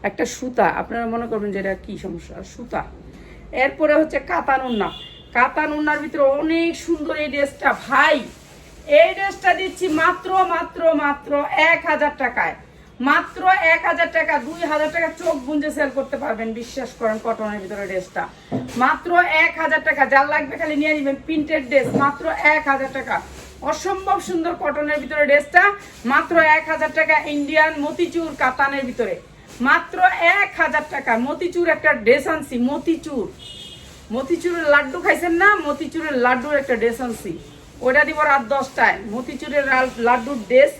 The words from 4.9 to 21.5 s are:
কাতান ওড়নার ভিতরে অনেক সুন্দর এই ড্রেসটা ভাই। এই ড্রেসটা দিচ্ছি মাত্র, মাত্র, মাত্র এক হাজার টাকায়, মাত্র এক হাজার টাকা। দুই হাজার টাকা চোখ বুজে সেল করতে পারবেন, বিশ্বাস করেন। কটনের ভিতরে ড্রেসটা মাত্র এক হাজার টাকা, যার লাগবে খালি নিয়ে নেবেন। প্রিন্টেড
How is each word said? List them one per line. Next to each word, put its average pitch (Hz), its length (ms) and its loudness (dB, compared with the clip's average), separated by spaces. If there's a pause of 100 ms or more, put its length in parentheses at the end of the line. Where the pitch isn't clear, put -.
কাতান 269 400 2
ওড়নার 302 260 0
ভিতরে 294 240 -2
অনেক 320 520 2
সুন্দর 311 400 -4
এই 302 120 -4
ড্রেসটা 277 420 -2 (180)
ভাই। 285 280 4 (720)
এই 311 260 8
ড্রেসটা 370 400 0
দিচ্ছি 359 340 -4
মাত্র, 320 420 0 (160)
মাত্র, 339 360 -4 (120)
মাত্র 285 380 -2 (260)
এক 320 320 4
হাজার 294 280 2
টাকায়, 226 380 -4 (440)
মাত্র 302 420 0 (200)
এক 330 240 4
হাজার 339 280 0
টাকা। 320 240 0
দুই 311 240 -6 (100)
হাজার 302 200 0
টাকা 330 160 -2
চোখ 320 280 -2
বুজে 294 360 -4
সেল 285 240 -2
করতে 269 220 -4
পারবেন, 226 360 -4
বিশ্বাস 240 360 -10 (100)
করেন। 220 240 -2
কটনের 214 360 -4
ভিতরে 196 280 -8
ড্রেসটা 180 360 -6 (540)
মাত্র 311 400 0
এক 330 440 4
হাজার 311 220 0
টাকা, 285 220 4
যার 277 240 4
লাগবে 294 280 -2
খালি 311 180 -4
নিয়ে 302 180 2
নেবেন। 277 220 -2
প্রিন্টেড 302 520 -2